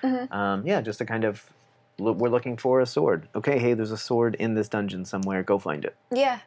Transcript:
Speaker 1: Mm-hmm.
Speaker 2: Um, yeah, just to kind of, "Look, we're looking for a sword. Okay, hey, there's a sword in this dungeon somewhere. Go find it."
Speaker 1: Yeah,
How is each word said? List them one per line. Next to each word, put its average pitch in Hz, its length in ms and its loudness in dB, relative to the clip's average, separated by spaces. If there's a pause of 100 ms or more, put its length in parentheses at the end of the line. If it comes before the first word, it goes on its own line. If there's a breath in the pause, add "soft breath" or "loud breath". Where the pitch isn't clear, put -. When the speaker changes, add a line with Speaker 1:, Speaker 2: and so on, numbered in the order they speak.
Speaker 1:
Mm-hmm. 254 320 -2
Speaker 2:
Um, 101 320 -2
yeah, 180 160 0
just 107 160 -6
to 120 80 -4
kind 113 180 -2
of, 107 240 -2 (520)
"Look, 104 180 0
we're 120 120 2
looking 120 280 0
for 127 240 4
a 127 60 2
sword. 123 480 0
Okay, 131 240 2
hey, 120 160 4
there's 110 160 -2
a 110 60 -4
sword 117 380 2
in 113 200 0
this 107 120 0
dungeon 95 380 -4
somewhere. 95 380 -2
Go 101 160 2
find 76 260 -4
it." - 100 -8 (160)
Speaker 1:
Yeah, 254 360 0